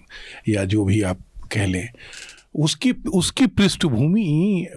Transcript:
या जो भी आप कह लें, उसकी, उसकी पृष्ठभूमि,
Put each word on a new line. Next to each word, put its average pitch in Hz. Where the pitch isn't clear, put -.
या 101
जो 101
भी 104
आप 95
कह 107
लें, 90
उसकी, 160
उसकी 233
पृष्ठभूमि, 175